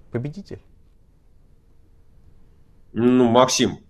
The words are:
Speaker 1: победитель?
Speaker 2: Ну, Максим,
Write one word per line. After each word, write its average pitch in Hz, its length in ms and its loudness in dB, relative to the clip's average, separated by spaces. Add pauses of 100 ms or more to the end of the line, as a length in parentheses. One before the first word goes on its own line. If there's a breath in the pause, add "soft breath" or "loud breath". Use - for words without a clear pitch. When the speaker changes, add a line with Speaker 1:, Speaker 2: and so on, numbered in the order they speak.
(120)
Speaker 1:
победитель? 135 480 -12 (2250)
Speaker 2:
Ну, 123 360 2
Максим, 123 480 2 (120)